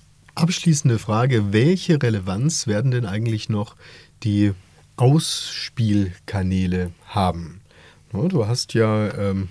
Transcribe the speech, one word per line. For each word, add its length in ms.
Abschließende 640
Frage, 560
welche 460
Relevanz 680
werden 240
denn 160
eigentlich 420
noch 280
die 300
Ausspielkanäle 1900
haben? 540
Ne, 160
du 180
hast 280
ja, 400
ähm, 360